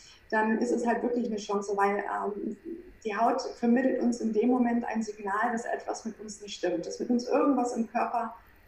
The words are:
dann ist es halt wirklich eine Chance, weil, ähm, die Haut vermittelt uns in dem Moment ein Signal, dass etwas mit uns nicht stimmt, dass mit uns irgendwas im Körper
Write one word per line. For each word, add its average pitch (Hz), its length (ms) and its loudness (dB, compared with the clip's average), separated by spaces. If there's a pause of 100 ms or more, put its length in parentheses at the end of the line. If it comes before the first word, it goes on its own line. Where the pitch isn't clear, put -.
(320)
dann 226 280 2
ist - 120 0
es 233 160 0
halt 233 160 2
wirklich 240 240 0
eine 214 100 -2
Chance, 202 400 -2
weil, 202 220 4
ähm, 208 580 -4 (480)
die 202 120 -2
Haut 240 240 2
vermittelt - 600 2
uns 233 200 2
in 220 120 0
dem 226 160 4
Moment 240 360 4
ein 220 180 -2
Signal, 214 480 -2
dass 226 140 -4
etwas - 400 -6
mit 214 140 -8
uns 208 220 -14
nicht 202 160 -12
stimmt, 226 300 -2
dass - 120 -8
mit 233 100 -4
uns 240 180 2
irgendwas 254 480 2
im 226 120 -2
Körper 233 480 -2 (320)